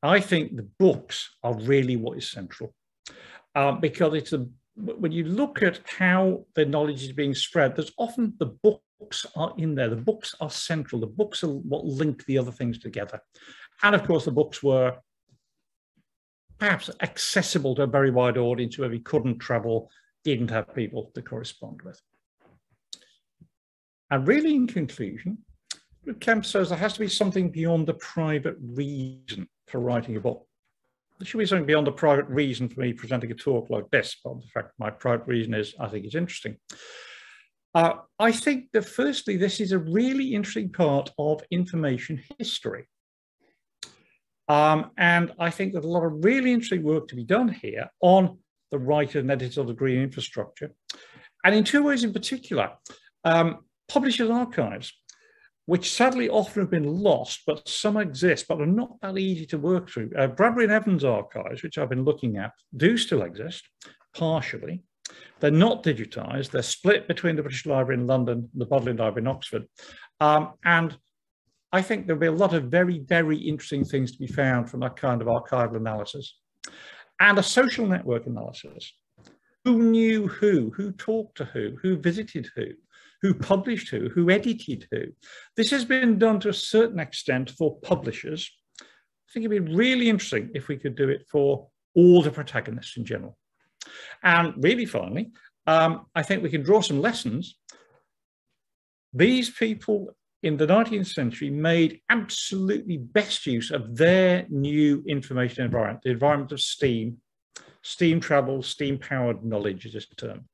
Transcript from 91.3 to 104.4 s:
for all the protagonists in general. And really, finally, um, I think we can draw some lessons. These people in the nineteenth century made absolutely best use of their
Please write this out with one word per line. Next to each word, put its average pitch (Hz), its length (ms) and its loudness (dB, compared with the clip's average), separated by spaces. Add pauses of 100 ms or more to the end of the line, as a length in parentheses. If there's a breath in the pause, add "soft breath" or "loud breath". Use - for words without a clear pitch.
for 139 380 2 (260)
all 175 260 10
the 147 100 2
protagonists 120 680 -8
in 113 80 -6
general. - 320 -10 (840 loud breath)
And 170 360 4
really, 226 260 2
finally, 143 460 -6 (360 soft breath)
um, 160 480 4
I 165 80 0
think 196 200 -2
we 160 80 -2
can 151 120 -2
draw 208 200 6
some 139 180 -2
lessons. 127 560 -4 (1600 soft breath)
These 240 360 4
people 214 640 -4 (280)
in 151 160 0
the 156 80 2
nineteenth 208 420 2
century 139 420 -4
made 160 500 2 (100)
absolutely 196 880 -2
best 160 480 -2
use 120 240 -2
of 117 260 -6
their 180 520 4